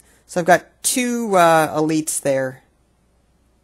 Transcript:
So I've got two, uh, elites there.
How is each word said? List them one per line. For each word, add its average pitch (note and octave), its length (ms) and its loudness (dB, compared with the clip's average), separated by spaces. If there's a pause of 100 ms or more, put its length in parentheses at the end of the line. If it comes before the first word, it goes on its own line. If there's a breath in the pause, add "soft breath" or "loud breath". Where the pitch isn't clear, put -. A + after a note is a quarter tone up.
(240 soft breath)
So - 160 -8
I've E3 60 -4
got F3 180 4 (180)
two, A#3 540 -2
uh, D#3+ 420 2
elites D#3 400 -2
there. C3+ 440 -4 (1000)